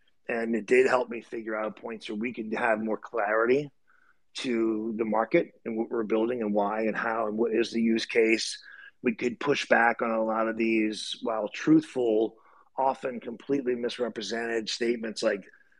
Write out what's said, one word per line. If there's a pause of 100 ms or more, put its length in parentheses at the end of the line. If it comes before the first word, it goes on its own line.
(280)
And
it
did
help
me
figure
out
points
where
we
could
have
more
clarity (640)
to
the
market (140)
and
what
we're
building
and
why
and
how
and
what
is
the
use
case. (460)
We
could
push
back
on
a
lot
of
these,
while
truthful, (420)
often
completely
misrepresented
statements
like, (360)